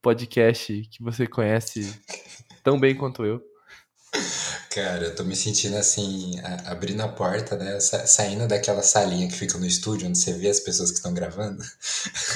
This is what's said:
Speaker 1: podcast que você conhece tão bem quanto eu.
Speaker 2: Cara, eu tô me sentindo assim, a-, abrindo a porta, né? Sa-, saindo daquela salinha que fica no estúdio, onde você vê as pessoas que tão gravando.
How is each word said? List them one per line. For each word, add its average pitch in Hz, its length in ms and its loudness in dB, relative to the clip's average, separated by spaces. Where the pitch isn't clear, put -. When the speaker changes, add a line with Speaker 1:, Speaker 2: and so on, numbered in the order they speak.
Speaker 1:
podcast 117 880 2
que - 120 -16
você 117 240 0
conhece 110 680 0
tão 139 160 4
bem 135 160 6
quanto 131 300 -4
eu. 117 160 0
Speaker 2:
Cara, 90 320 -2
eu 82 100 -6
tô 95 100 -6
me 95 100 -2
sentindo 104 400 0
assim, 95 640 -2
a-, 90 320 -10
abrindo 101 300 -4
a 107 60 -2
porta, 101 500 0
né? 98 240 -2
Sa-, - 260 2
saindo 107 400 4
daquela 104 340 2
salinha 92 460 4
que - 60 -4
fica - 240 -2
no 90 80 -2
estúdio, 90 420 0
onde 90 100 0
você - 160 2
vê 90 160 0
as 101 120 4
pessoas 90 300 0
que - 100 -4
tão 90 120 -2
gravando. 90 480 -4